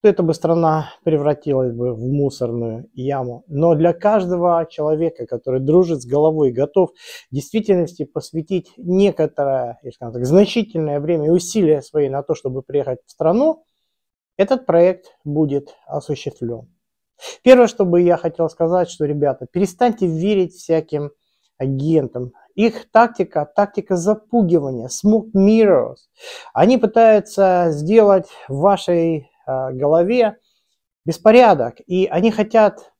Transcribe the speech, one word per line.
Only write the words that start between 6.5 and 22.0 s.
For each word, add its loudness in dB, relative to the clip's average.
готов -2
в -14
действительности -4
посвятить -8
некоторое, -2
или, -16
скажем -16
так, -6
значительное 0
время -2
и 0
усилия 0
свои -4
на -6
то, -4
чтобы -8
приехать -6
в -20
страну, -2
этот -2
проект 0
будет -4
осуществлен. -10
Первое, 8
что -2
бы 2
я 2
хотел -4
сказать, -2
что, -6
ребята, -4
перестаньте -2
верить -2
всяким -4
агентам. -2